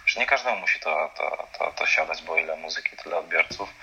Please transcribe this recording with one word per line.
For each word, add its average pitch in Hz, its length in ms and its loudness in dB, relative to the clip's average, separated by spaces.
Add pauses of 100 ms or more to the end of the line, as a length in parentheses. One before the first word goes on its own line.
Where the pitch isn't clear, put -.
że - 140 4
nie 127 60 2
każdemu 127 300 4
musi - 240 0
to, 78 360 0
to, - 320 -2 (100)
to, - 140 0
to - 140 -2
siadać, - 360 2
bo 82 140 -4
ile 80 200 2
muzyki, 80 400 -6
tyle 82 200 -4
odbiorców. 85 680 -2